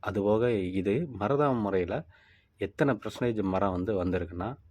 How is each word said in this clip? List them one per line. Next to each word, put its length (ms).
அதுபோக 520
இது 560
மருதாம 420
முறையில 460
எத்தனை 380
பர்சன்டேஜ் 480
மரம் 300
வந்து 320
வந்திருக்குன்னா 520